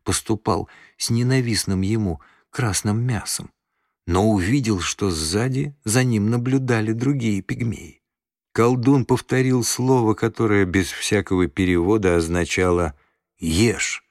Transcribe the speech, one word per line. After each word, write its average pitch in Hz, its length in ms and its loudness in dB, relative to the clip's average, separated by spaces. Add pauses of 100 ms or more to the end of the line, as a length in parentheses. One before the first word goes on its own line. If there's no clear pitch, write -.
поступал 95 640 -4 (260)
с - 140 -6
ненавистным 117 720 0
ему 98 400 -2 (280)
красным 107 520 -2
мясом, 117 500 -6 (580)
но 95 180 2
увидел, 107 520 0
что 95 320 -4
сзади 117 720 -4
за 120 200 0
ним 110 280 2
наблюдали 120 640 0
другие 113 500 -2
пигмеи. - 580 -8 (520)
Колдун 123 520 4
повторил 127 580 0
слово, 123 520 2
которое 104 500 2
без 90 240 0
всякого 92 560 0
перевода 90 720 2
означало 85 800 0 (420)
«Ешь». 92 720 -2